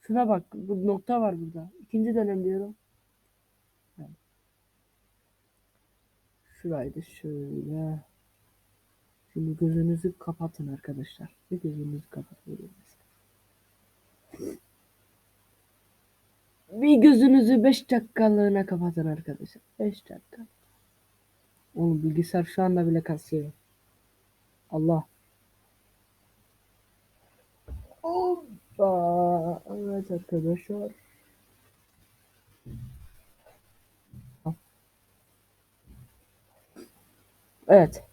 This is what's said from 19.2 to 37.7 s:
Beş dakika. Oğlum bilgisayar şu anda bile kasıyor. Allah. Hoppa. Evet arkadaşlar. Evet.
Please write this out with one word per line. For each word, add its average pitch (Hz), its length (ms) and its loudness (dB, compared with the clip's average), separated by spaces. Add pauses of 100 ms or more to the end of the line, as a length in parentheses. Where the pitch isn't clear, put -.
Beş 208 300 -6
dakika. - 360 -20 (1300)
Oğlum 165 280 0
bilgisayar 170 400 -2
şu 185 200 -4
anda 180 240 2
bile 165 140 0
kasıyor. 151 500 -6 (1200)
Allah. 160 340 0 (3000)
Hoppa. 185 1700 0
Evet 196 420 -8
arkadaşlar. 180 800 -4 (4000)
Evet. 175 460 6